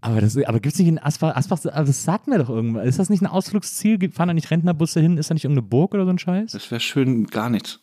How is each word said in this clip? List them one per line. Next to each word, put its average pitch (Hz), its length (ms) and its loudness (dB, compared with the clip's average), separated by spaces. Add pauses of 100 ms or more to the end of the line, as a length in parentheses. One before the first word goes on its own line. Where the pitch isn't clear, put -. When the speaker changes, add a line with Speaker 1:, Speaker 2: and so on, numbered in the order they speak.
Speaker 1:
Aber 113 200 0
das, 107 160 2
aber 139 220 2
gibt's 151 200 -2
nicht 180 80 6
in 160 120 2
Asbach, 151 360 -2
Asbach, 170 300 0
aber 156 200 -2
das 135 180 0
sagt 175 240 -2
mir 269 120 2
doch 123 100 0
irgendwas. 113 380 -2
Ist 139 120 2
das 185 100 0
nicht 196 120 2
ein 190 60 0
Ausflugsziel? 202 720 -2
Gibt, 180 180 -4
fahren 175 120 0
da 175 60 0
nicht 160 180 -2
Rentnerbusse 165 480 0
hin? 165 180 4
Ist 151 120 -4
da 160 40 0
nicht 156 120 -2
irgendeine 131 220 2
Burg 131 260 2
oder 196 120 0
so 185 40 0
ein 180 100 0
Scheiß? 196 320 -4
Speaker 2:
Das - 200 -14
wär 117 80 -4
schön, 123 480 0
gar 113 220 -4
nichts, - 340 -4